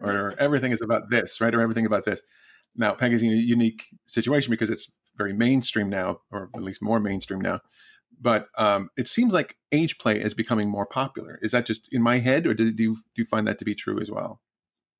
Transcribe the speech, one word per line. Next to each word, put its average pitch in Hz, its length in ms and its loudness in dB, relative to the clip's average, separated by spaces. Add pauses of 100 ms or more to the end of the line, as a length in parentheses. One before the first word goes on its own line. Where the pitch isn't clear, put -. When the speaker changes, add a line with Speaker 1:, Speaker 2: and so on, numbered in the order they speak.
Speaker 1:
or 101 340 -2
Speaker 2:
<laughs> - 40 -16
Speaker 1:
everything 139 320 2
is 113 100 -2
about 107 280 -2
this, 110 300 0
right? 113 140 2
Or 117 80 4
everything 113 240 0
about 104 200 0
this. 101 160 -2 (540)
Now, 110 180 2
pegging 120 220 2
is 113 80 2
a 117 40 2
unique 113 580 2 (200)
situation 120 460 0
because 110 180 0
it's - 220 -6 (240)
very 104 160 -4
mainstream 117 580 2
now, 95 300 -4 (120)
or 95 240 -8
at 98 60 -10
least 95 200 -8
more 110 180 0
mainstream 98 400 -4
now. 95 220 -4 (580)
But, 113 280 2 (100)
um, 101 400 2
it 123 100 -2
seems 233 260 2
like 160 220 0 (160)
age 156 260 2
play 107 220 0
is 107 140 -2
becoming 107 360 0
more 101 160 -2
popular. 127 560 -6
Is 107 100 -2
that 120 140 0
just - 280 -6
in 127 80 2
my 120 180 4
head, 131 280 2
or 117 60 2
do, 113 180 2
do 110 120 0
you, 110 120 2
do - 260 -10
you 113 40 0
find 107 220 0
that 104 120 -4
to - 60 -8
be 104 100 -2
true 104 240 -4
as 101 120 -6
well? - 300 -10 (580)